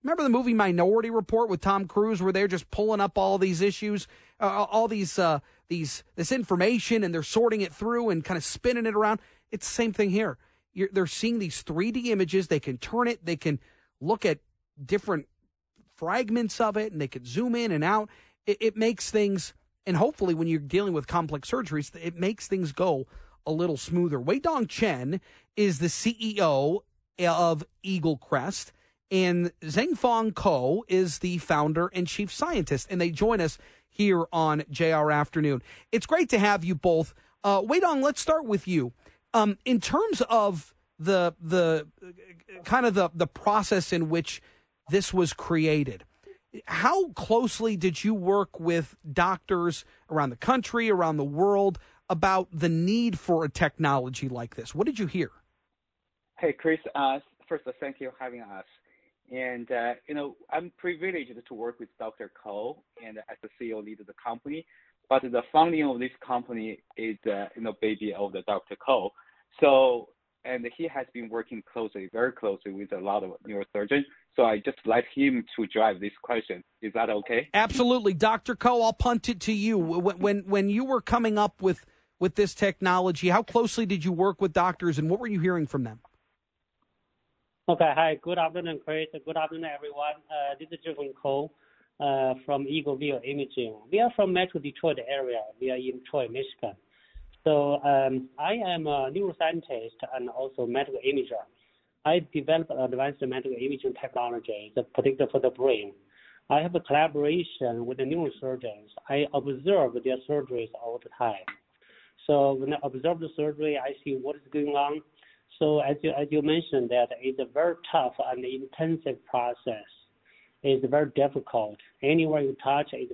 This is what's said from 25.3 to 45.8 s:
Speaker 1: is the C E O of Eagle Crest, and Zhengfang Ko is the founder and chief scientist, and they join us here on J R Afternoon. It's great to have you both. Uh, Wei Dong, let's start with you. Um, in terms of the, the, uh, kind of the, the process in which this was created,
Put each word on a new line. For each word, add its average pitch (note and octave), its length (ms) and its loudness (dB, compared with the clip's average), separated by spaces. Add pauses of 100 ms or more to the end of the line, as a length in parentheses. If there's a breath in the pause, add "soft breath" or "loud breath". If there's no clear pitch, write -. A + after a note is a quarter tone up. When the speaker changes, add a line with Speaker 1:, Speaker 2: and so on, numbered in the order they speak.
Speaker 1:
is F#3+ 220 2
the E3 100 0
C A3+ 300 -2
E A3 220 -4
O D#3 420 2 (360)
of E3 460 2 (180)
Eagle E3+ 340 0
Crest, - 540 -4 (380)
and F3+ 520 0
Zhengfang A3+ 760 0
Ko E3 540 2
is F3+ 300 2
the F3+ 180 -2
founder D#3 560 2
and F3+ 140 -2
chief G3+ 240 -6
scientist, A3 580 -2
and F#3 100 -4
they E3+ 100 2
join G#3 300 0
us E3 180 -2 (320 soft breath)
here F#3+ 440 2
on D#3 360 2
J D#3+ 220 2
R D3+ 180 4
Afternoon. D3 540 2 (280 loud breath)
It's A3+ 140 0
great D#4+ 240 2
to A#3+ 80 4
have G3+ 280 4
you F3+ 100 0
both. E3 400 2 (280 soft breath)
Uh, G3+ 220 4
Wei D4 140 2
Dong, E4 220 2
let's C#4+ 200 2
start D#4+ 240 2
with G3+ 220 0
you. D3 240 0 (420 soft breath)
Um, G#3 320 4
in B3 140 4
terms E4 500 0
of G3+ 460 2 (240)
the, F3 400 2
the, D#3+ 480 2 (180)
uh, F3+ 580 -20
kind B3 220 2
of A3 100 4
the, F#3 180 2
the E3 140 0
process G#3 640 0
in D#3+ 160 0
which E3 320 -2 (480 soft breath)
this F#3+ 240 0
was F3 200 4
created, D3+ 720 0 (600 loud breath)